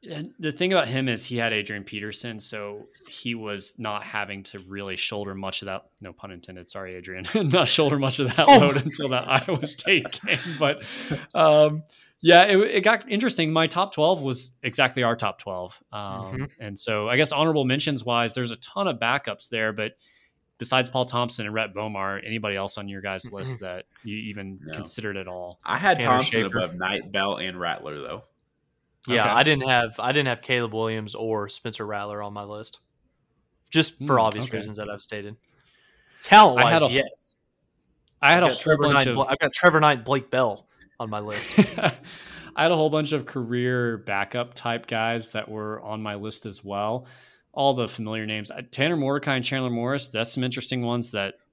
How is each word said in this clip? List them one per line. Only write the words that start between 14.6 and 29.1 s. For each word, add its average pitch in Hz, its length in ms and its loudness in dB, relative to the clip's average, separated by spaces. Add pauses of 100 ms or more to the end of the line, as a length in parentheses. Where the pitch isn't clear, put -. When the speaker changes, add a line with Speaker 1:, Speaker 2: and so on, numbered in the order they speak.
Speaker 1:
exactly 131 400 0
our 117 140 2
top 104 220 -4
twelve. 90 400 -10 (140)
Um, 107 80 -10
Speaker 2:
Mm-hmm. 98 440 -8 (160)
Speaker 1:
and 104 180 -12
so 107 320 -2
I 120 80 2
guess 151 120 2
honorable 151 360 2
mentions 135 400 -2
wise, 117 260 0
there's 120 200 -6
a 110 40 -12
ton - 320 -6
of 127 100 -4
backups 117 520 -4
there, 110 240 -2
but 107 220 -8 (600)
besides 127 320 0
Paul 127 160 0
Thompson 120 400 -4
and 104 100 -8
Rhett 110 200 -4
Bomar, 98 520 -6
anybody 107 300 -4
else 98 220 -6
on 101 100 -10
your 98 140 -12
guys' 98 280 -8
list 107 260 -8
Speaker 2:
Mm-mm. 110 40 -14
Speaker 1:
that 92 240 -12 (180)
you 104 140 -8
even 101 460 -10
Speaker 3:
No. 78 140 -12
Speaker 1:
considered 98 420 -8
at 92 100 -10
all? 90 340 -12
Speaker 3:
I - 140 -2
had 185 240 2
Speaker 2:
Tanner 127 140 4
Speaker 3:
Thompson 117 300 2
Speaker 2:
Schaefer. 98 140 -4
Speaker 3:
above 87 180 -4
Knight, 92 360 -4
Bell, 98 240 -2
and 90 240 -8
Rattler, 76 400 -6
though. 69 240 -12 (840)
Speaker 2:
Yeah, 120 140 2